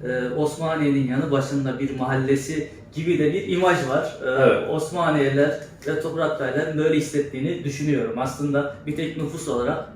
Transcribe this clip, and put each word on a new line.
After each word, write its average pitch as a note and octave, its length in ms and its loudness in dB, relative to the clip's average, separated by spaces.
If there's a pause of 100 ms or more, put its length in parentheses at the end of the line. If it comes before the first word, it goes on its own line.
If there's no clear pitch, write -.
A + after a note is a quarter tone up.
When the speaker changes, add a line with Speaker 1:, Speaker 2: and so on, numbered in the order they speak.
Speaker 1:
e, B2+ 260 -2
Osmaniye'nin D3 720 0
yanı C#3 220 0
başında C3+ 480 0
bir B2+ 200 -4
mahallesi C3+ 720 0 (240)
gibi D#3 240 0
de D3 140 4
bir G3 160 -2
imaj F3 400 2
var. - 360 0
E, C3 60 0
Speaker 2:
Evet. B2 400 4
Speaker 1:
Osmaniyeler D3 880 2 (260)
ve D#3 140 -2
Toprakkale'lerin D#3 760 -2
böyle D#3 180 4
hissettiğini C#3+ 680 -2
düşünüyorum. C#3 540 0
Aslında C#3+ 560 -2 (120)
bir D3+ 100 -4
tek D#3 200 -4
nüfus D3+ 320 -6
olarak C3 360 -2 (120)